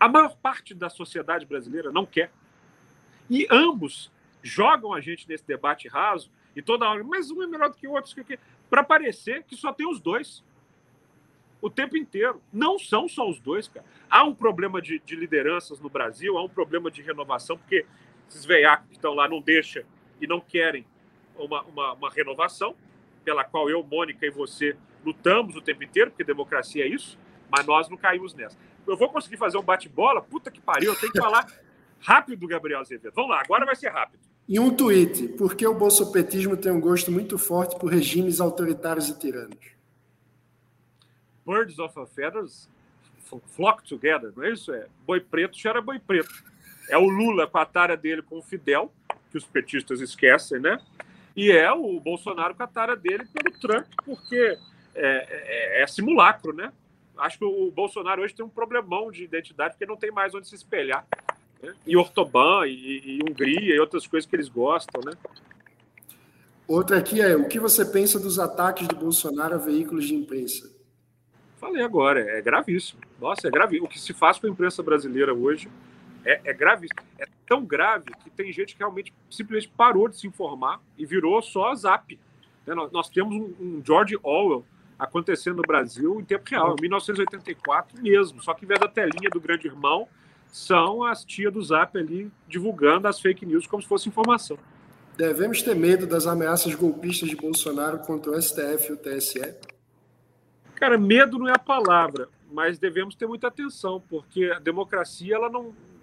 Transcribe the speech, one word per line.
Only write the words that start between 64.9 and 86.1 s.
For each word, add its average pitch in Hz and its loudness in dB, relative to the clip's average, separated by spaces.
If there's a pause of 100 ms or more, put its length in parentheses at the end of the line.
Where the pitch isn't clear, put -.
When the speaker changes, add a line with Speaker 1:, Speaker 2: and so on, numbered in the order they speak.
Speaker 1:
né? 147 -10 (1500)
Speaker 2:
Outra 185 2
aqui 214 0
é: 185 6
o 143 2
que 233 -4
você 220 2
pensa 202 2
dos 185 -4
ataques 180 -2
de 165 -4
Bolsonaro 160 -2
a 165 -2
veículos 151 -2
de 147 -4
imprensa? 131 -8 (800)
Speaker 1:
Falei 320 -4
agora, 143 4
é 107 -4
gravíssimo. 170 -2 (200)
Nossa, 165 -4
é - 0
gravíssimo. 165 2
O - -10
que - -18
se - -10
faz 170 4
com - -4
a 208 -2
imprensa 180 -2
brasileira 139 0
hoje 135 -2 (560)
é, 143 2
é 139 -2
gravíssimo. 165 2 (180)
É 139 -10 (180)
tão 262 0
grave 180 0 (100)
que - -20
tem 196 -10
gente 196 -8
que - -20
realmente 196 -8 (160)
simplesmente 214 -8
parou 233 6
de 208 -8
se 202 -14
informar 147 -6 (160)
e 151 -10
virou 175 2
só 220 -2
Zap. 202 0 (480)
Né, 156 -8
nós, 160 -6
nós 170 -2
temos 202 -2
um, 208 -8
um 175 -10
George 190 4
Orwell 160 2 (320)
acontecendo 180 -4
no 170 -4
Brasil 147 0